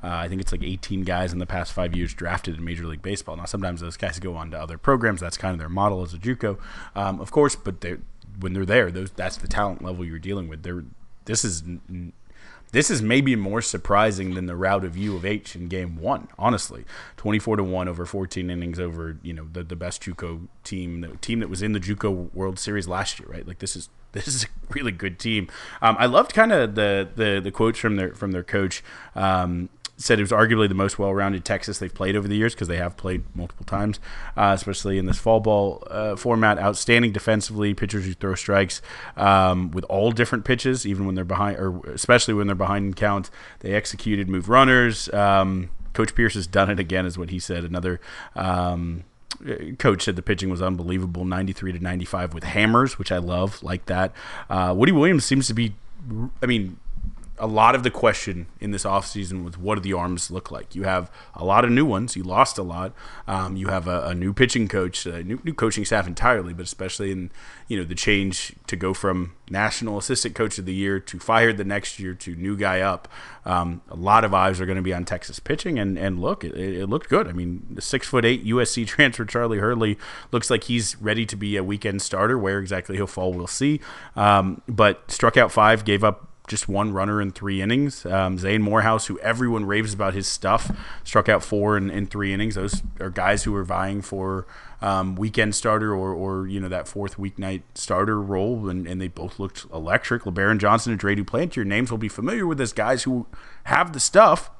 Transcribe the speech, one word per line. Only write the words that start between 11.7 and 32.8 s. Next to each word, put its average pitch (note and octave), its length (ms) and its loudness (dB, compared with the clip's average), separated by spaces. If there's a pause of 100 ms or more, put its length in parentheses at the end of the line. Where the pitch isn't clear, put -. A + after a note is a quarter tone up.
this C#3 180 4
is C3 100 0
maybe B2+ 360 4
more G#2 240 -2
surprising G2 720 2
than F#2 120 -4
the F2 120 -6
rout F#2+ 260 2
of F2 140 -6
U G2+ 180 -2
of F2 100 -6
H G#2 300 -4
in F2 140 -8
game F2 280 -6
one, G2 300 -4 (100)
honestly. G2+ 460 0 (320)
Twenty-four G#2+ 400 0
to G2+ 80 0
one F#2 240 -2
over F2 180 -6
fourteen F#2 440 -6
innings F2 280 -6
over, E2 440 -6
you E2+ 100 -12
know, D#2 220 -12
the, F2 100 -10
the E2+ 140 -10
best F2 240 -8
juco E2+ 460 -10 (180)
team, F2 340 -8
the E2+ 180 -10
team A#2 220 -4
that E2+ 100 -4
was F#2 120 -6
in G#2+ 100 0
the G#2 80 0
juco F#2+ 540 -2
World F#2+ 260 -6
Series G2+ 300 -4
last F2+ 300 -4
year, - 100 -16
right? - 180 -12
Like, F2 120 -14
this F#2+ 180 -6
is, - 120 -14 (100)
<laughs> - 140 -20
this - 140 -6
is C3 180 -2
a - 20 -12 (220)
really A#2+ 220 -4
good F2+ 280 -6
team. G#2+ 300 0 (320)
Um, A2 180 6
I A#2+ 60 6
loved C#3+ 280 6
kinda G#3+ 340 6
the, G2+ 480 2
the, G#2 260 2
the F#2+ 100 -4
quotes A2 280 2
from G#2+ 180 0
their, F#2 160 -2
from G2 180 -4
their F2+ 120 -2
coach. F#2+ 400 -2 (320)
Um, F2+ 520 2 (280)
said - 220 4
it G#2 60 4
was F#2+ 80 0
arguably A2 360 6
the G2 60 2
most F#2+ 240 2
well-rounded G2 480 0
Texas G2+ 320 -2
they've F#2 160 -8
played G2 220 0
over G2+ 120 0
the G#2 80 0
years, A2 200 2
'cause F#2 120 -4
they F2 100 -2
have F2 200 -4